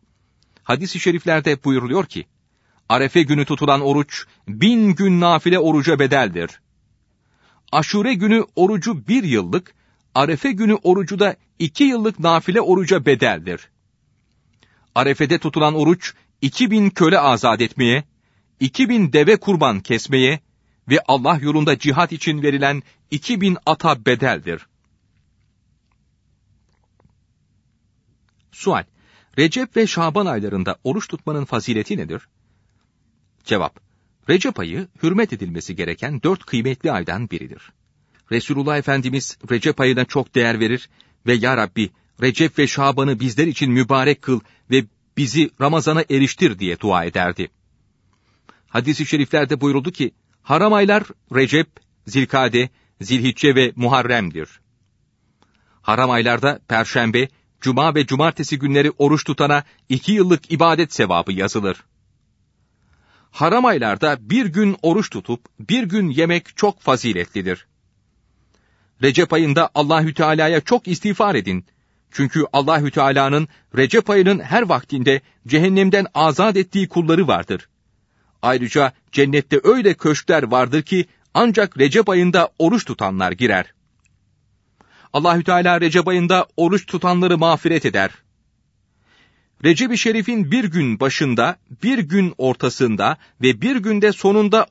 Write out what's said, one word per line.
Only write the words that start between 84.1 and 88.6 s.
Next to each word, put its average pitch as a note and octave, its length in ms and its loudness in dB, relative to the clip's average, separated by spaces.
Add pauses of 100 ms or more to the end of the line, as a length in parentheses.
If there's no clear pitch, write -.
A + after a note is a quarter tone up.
Allahü E3+ 300 2
Teala F3+ 380 2
Recep E3+ 260 2
ayında F3+ 400 2 (100)
oruç F3 280 2
tutanları F3+ 520 0
mağfiret D#3+ 480 0
eder. G2 260 -2 (1500)